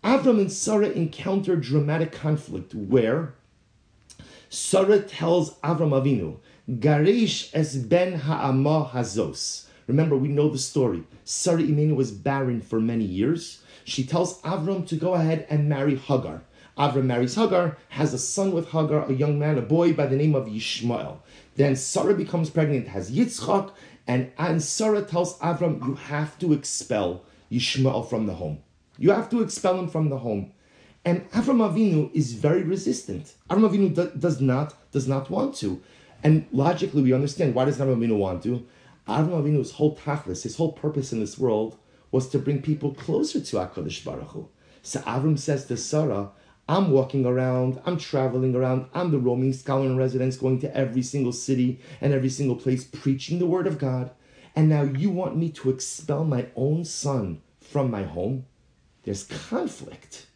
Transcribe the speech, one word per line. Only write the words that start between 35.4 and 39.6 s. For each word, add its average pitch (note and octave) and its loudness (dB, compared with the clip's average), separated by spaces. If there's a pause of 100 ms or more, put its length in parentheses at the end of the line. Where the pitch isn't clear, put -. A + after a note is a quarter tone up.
to. - -6 (440)
And D3+ 6
logically, D#3+ 2
we B2+ 6
understand, C#3+ 0
why B2+ 2
does C#3+ -2
Avram C3+ 0
Avinu A2+ 2
want F#2 -2
to? A#2+ -4 (420)
Avram D#3 0
Avinu's D3 0